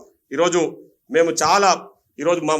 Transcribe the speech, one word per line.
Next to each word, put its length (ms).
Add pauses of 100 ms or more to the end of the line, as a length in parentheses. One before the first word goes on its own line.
(340)
ఈరోజు 260 (560)
మేము 140 (120)
చాలా, 280 (520)
ఈరోజు 180 (100)
మా 80